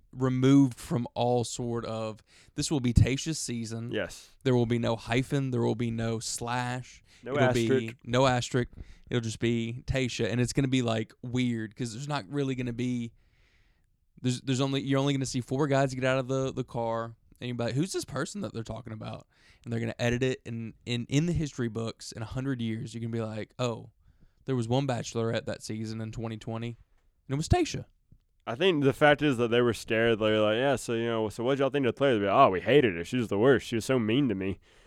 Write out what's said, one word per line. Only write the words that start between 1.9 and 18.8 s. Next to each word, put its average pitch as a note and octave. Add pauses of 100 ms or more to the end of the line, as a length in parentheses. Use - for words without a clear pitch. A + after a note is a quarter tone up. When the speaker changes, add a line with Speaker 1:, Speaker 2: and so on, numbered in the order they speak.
Speaker 1:
this D3
will D3
be A#2+
Tayshia's C3+
season. A2+
Speaker 2:
Yes. - (140)
Speaker 1:
There B2+
will A#2+
be A#2+
no A#2
hyphen. C3
There A#2+
will A#2
be A#2
no A2+
slash. B2 (220)
Speaker 2:
No B2
Speaker 1:
It'll C3
be A#2
Speaker 2:
asterisk. A#2+ (100)
Speaker 1:
no B2
asterisk. B2 (400)
It'll B2
just A2+
be A#2
Tayshia, A#2+
and A#2+
it's A#2+
gonna C#3
be, B2+
like, A2+ (100)
weird A#2+
'cause A#2+
there's C3+
not C#3
really C3+
gonna B2
be, A#2+ (1120)
there's, B2
there's C3
only, C3+
you're C3+
only C#3+
gonna C3+
see B2+
four C3+
guys C3+
get B2+
out C3
of B2
the, C3+
the C3
car. A2+ (260)
Anybody, A#2
who's D#3+
this F4
person D3
that -
they're A2+
talking A2